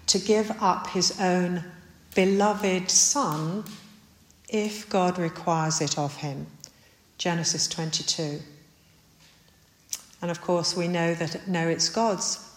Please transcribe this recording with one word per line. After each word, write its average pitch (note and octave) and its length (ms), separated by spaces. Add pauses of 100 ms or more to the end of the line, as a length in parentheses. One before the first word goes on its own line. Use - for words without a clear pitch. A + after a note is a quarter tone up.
to G3 100
give G#3+ 340 (100)
up F3+ 260
his - 320
own F3+ 440 (520)
beloved G3 760
son F3 760 (840)
if G#3+ 420
God F3+ 300
requires D#3+ 600
it D3 200
of C#3+ 180
him. C#3+ 300 (720)
Genesis E3+ 480
twenty-two. D#3 720 (1800)
And F3 100
of E3 100
course, F3 340
we F3 120
know E3+ 260
that, E3 340
no, E3+ 200
it's E3 220
God's A3 500 (180)